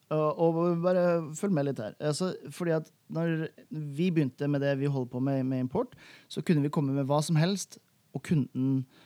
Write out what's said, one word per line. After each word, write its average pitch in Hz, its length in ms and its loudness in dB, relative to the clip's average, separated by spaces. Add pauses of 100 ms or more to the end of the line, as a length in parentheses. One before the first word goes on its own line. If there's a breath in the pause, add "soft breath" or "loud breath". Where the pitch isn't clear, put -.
Og, 151 320 0
og 170 400 2
bare 180 220 2 (340)
følg 202 200 0
med 143 120 2
litt 131 120 -4
her. 107 200 -6
Altså, 151 300 -2 (180)
fordi 165 280 -2
at 156 120 -2 (240)
når 160 340 0 (500)
vi 165 160 2
begynte 143 360 0
med 143 160 0
det 143 160 2
vi 139 80 0
holder 131 240 -2
på 127 80 -6
med, 135 280 0
med 131 180 0
import, 233 320 -4 (340 loud breath)
så - 120 -6
kunne 147 200 4
vi 147 80 0
komme 139 240 0
med 139 120 0
hva 143 160 2
som 160 120 0
helst, 185 400 0 (400)
og 131 80 -8
kunden, 131 640 0 (200 soft breath)